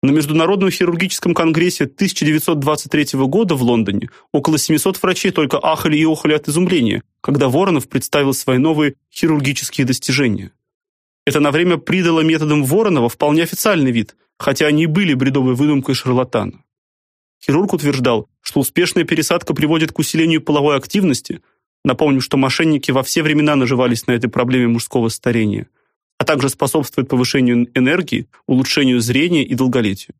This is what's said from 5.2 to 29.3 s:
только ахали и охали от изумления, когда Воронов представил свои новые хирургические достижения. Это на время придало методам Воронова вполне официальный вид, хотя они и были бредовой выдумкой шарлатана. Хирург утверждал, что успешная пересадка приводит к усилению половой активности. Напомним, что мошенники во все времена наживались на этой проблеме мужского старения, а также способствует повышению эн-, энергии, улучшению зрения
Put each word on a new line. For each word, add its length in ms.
только 280
ахали 380
и 80
охали 300
от 140
изумления, 540
когда 260
Воронов 400
представил 460
свои 240
новые 380
хирургические 760
достижения. 640
Это 160
на 120
время 260
придало 420
методам 440
Воронова 440
вполне 360
официальный 480
вид, 220
хотя 280
они 160
и 40
были 280
бредовой 400
выдумкой 400
шарлатана. 640
Хирург 300
утверждал, 560
что 160
успешная 420
пересадка 520
приводит 360
к 80
усилению 420
половой 360
активности. 680
Напомним, 360
что 160
мошенники 560
во 100
все 200
времена 340
наживались 500
на 60
этой 180
проблеме 380
мужского 400
старения, 580
а 60
также 240
способствует 600
повышению 480
эн-, 180
энергии, 540
улучшению 540
зрения 440